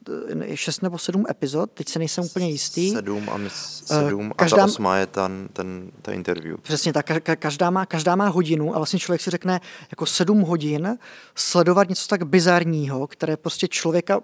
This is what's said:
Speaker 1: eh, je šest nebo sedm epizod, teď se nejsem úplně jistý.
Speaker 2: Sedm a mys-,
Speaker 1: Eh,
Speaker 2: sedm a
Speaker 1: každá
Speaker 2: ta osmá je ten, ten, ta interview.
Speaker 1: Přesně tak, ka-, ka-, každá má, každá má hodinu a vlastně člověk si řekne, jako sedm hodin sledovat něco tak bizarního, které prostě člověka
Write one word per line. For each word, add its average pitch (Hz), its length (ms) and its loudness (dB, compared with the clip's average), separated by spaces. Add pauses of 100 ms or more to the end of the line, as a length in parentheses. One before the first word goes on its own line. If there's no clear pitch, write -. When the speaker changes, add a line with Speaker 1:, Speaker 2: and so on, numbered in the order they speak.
(420)
Speaker 1:
eh, - 40 -8
je - 120 -8
šest - 240 -4
nebo 175 160 -4
sedm 190 320 0
epizod, 147 420 -2
teď - 180 -10
se 165 100 -2
nejsem 165 240 -2
úplně 175 260 -2
jistý. 170 420 -2
Speaker 2:
Sedm 202 380 -4
a - 80 -4
mys-, - 540 -8
Speaker 1:
Eh, 147 180 2
Speaker 2:
sedm 104 220 -4
a - 40 -6
Speaker 1:
každá 156 220 4
Speaker 2:
ta 101 80 8
osmá 101 320 2
je 95 100 2
ten, 95 460 -4
ten, 92 380 -8 (100)
ta 104 100 -8
interview. 87 500 -4
Speaker 1:
Přesně 151 320 -2
tak, 147 160 0
ka-, 160 100 0
ka-, 160 160 0
každá 156 340 0
má, 190 160 0
každá 175 300 0
má 202 120 2
hodinu 160 480 0
a 160 40 0
vlastně 160 200 0
člověk 175 220 0
si - 80 -6
řekne, 180 300 0 (320)
jako - 140 -6
sedm 202 360 4
hodin 160 560 0 (380)
sledovat 180 540 4
něco - 180 -2
tak 180 160 0
bizarního, 160 840 4
které 156 300 -4
prostě - 300 -2
člověka 175 560 2